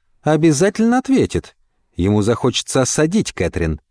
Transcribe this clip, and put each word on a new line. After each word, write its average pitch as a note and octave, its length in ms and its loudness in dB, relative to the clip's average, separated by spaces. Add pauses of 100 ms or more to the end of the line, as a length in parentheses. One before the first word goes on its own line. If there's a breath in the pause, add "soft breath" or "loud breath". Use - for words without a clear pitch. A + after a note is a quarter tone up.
(220)
обязательно E3 760 2
ответит. G3+ 580 -2 (400)
Ему G#2 260 2
захочется A#2 600 -2
осадить D#3+ 520 -2
Кэтрин. E2 580 -4